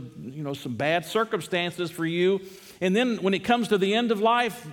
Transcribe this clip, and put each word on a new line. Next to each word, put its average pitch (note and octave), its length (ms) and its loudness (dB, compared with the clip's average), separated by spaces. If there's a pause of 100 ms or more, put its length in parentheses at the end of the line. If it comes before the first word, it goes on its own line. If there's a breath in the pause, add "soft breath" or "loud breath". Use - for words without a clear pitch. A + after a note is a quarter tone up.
(220)
you C3+ 200 -10
know, C#3+ 120 -4
some C3 220 -6
bad D3+ 280 0
circumstances F3 880 -2
for E3 140 -4
you." F3+ 340 2 (400 loud breath)
And F#3 160 2
then A#3+ 220 2
when F#3+ 160 0
it F3 100 -2
comes A#3+ 240 2
to G#3 100 4
the G3 160 2
end A#3 180 2
of G3+ 100 0
life, A3+ 500 2